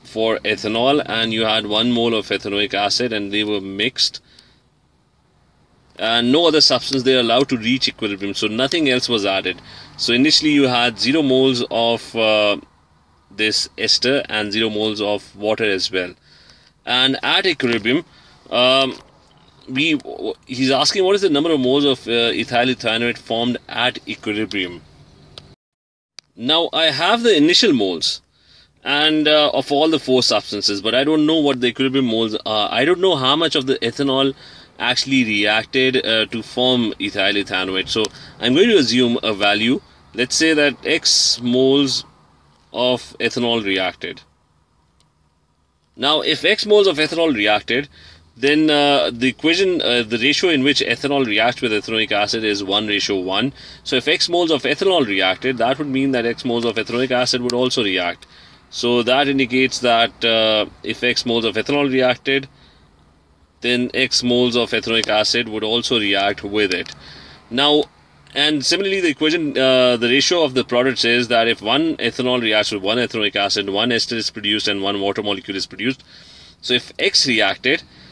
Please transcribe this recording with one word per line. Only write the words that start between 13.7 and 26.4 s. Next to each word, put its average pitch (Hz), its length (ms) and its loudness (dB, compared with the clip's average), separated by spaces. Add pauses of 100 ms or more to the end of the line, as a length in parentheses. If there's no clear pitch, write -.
ester 127 520 0
and 104 240 -4
zero 110 160 0
moles 107 320 -2
of 101 340 -4
water 107 300 -2
as 95 260 -2
well. 90 220 -4 (720)
And 127 360 0
at 175 240 0
equilibrium, 127 600 0 (440)
um, 131 480 2 (720)
we, 147 320 0 (460)
he's 131 260 -2
asking 151 320 2
what 190 120 4
is 196 60 0
the 196 80 2
number 156 220 2
of 147 80 2
moles 135 240 2
of, 135 240 -2
uh, 117 240 0
ethyl 120 360 0
ethanoate 117 500 -2
formed 117 400 -2 (100)
at 120 300 -4 (100)
equilibrium. 101 760 -6 (1500)
Now 151 340 0